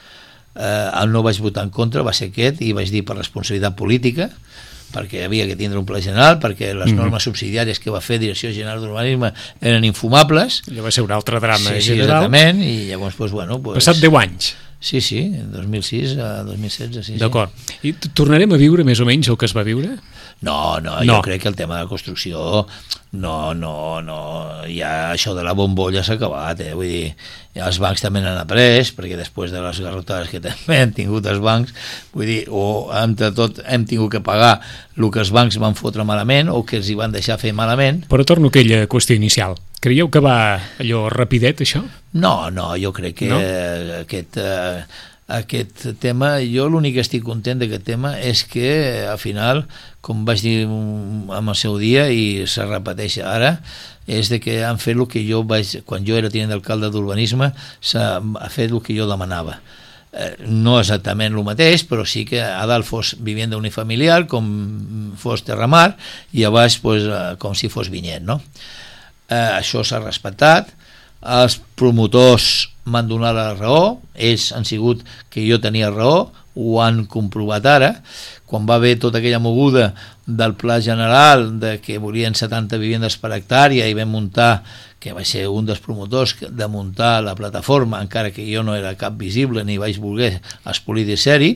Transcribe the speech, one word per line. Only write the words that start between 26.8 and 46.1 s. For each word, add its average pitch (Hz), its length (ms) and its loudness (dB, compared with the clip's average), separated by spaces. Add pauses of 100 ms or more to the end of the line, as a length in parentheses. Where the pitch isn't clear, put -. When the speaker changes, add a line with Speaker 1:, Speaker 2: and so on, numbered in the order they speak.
Speaker 1:
dir, 85 280 -6 (420)
els 90 240 -4
bancs 95 200 0
també 101 200 -2
n'han 92 180 -4
après, 117 440 4 (120)
perquè 90 220 -10
després 90 340 -10
de 90 100 -8
les 90 200 -8
garrotades 90 500 -8
que 90 100 -10
<laughs> - 60 -10
també - 340 -2
han 117 120 4
tingut 101 340 -2
els 101 140 -2
bancs, 113 340 0 (380)
vull 107 140 -6
dir, 110 220 -2
o 104 460 -2
entre 110 380 0
tot 113 340 -2
hem 123 180 -2
tingut 110 280 0
que 107 80 -2
pagar 104 400 4 (360)
el 110 140 2
que 110 80 -2
els 101 140 0
bancs 110 260 4
van 107 160 2
fotre 107 300 -4
malament 117 460 2
o 117 140 0
que 120 120 -4
els 98 120 -2
hi 107 60 -2
van 110 160 -2
deixar 104 300 -2
fer 110 120 -2
malament. 127 540 0
Speaker 2:
Però 135 180 4
torno 165 220 6
a - 40 4
aquella 113 360 4
qüestió 120 300 2
inicial. 104 400 0 (240)
Creieu 139 300 4
que 151 100 6
va 113 400 4 (180)
allò 113 300 -2
rapidet, 123 540 2
això? 147 200 -2 (300)
Speaker 1:
No, 92 380 2
no, 87 260 -4
jo 95 160 -2
crec 90 240 -8
que 117 120 -2
Speaker 2:
No? 127 100 2 (640)
Speaker 1:
aquest, 85 360 -10
eh, 90 480 -4 (440)
aquest 117 720 -8
tema, 135 400 0